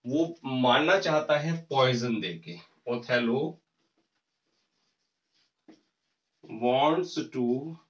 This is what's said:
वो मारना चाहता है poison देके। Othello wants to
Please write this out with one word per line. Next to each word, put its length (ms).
वो 380
मारना 540
चाहता 380
है 280
poison 560
देके। 360
Othello 760
wants 560
to 560